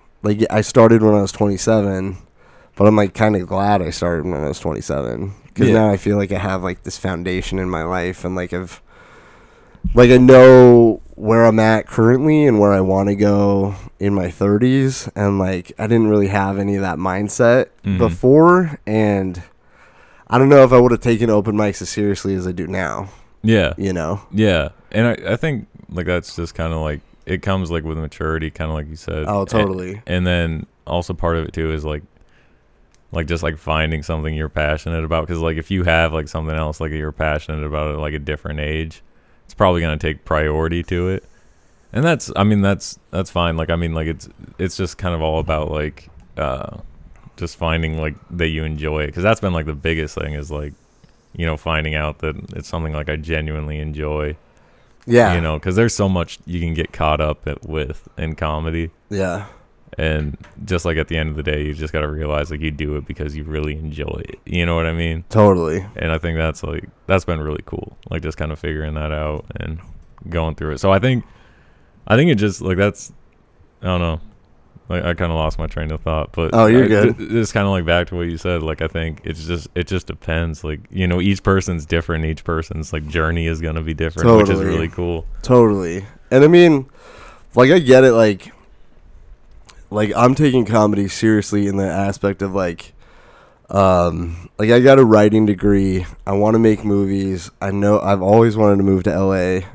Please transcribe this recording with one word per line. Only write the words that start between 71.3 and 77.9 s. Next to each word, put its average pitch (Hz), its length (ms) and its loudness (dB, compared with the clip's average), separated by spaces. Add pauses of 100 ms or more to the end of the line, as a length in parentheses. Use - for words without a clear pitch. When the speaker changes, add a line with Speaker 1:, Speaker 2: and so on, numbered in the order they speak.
Speaker 2:
I 107 100 4
think 160 140 4
it 127 60 2
just, 98 260 -2
like, 90 160 -2
that's, - 340 -2 (720)
I - 40 -8
don't 90 140 -2
know. 80 200 -4 (680)
Like, 90 160 -4
I 85 100 -2
kinda 82 200 -4
lost 80 240 -4
my 78 80 -6
train 80 260 -8
of 78 80 -8
thought, 78 320 -4
but 82 220 -4
Speaker 1:
Oh, 113 120 6
you're 120 180 6
Speaker 2:
I, 104 40 0
Speaker 1:
good. 110 300 2
Speaker 2:
th-, 107 120 -12
it's 113 220 -2
kinda, 101 160 0
like, 92 160 -2
back 85 240 0